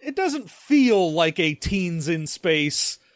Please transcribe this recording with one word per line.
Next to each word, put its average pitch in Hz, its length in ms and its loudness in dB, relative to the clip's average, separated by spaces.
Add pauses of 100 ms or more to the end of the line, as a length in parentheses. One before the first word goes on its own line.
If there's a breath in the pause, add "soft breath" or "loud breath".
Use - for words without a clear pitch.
it 277 140 -8
doesn't 294 340 -2
feel 226 640 2
like 160 280 0
a 160 140 2
teens 170 540 -4
in 160 200 -2
space, - 720 -2 (180)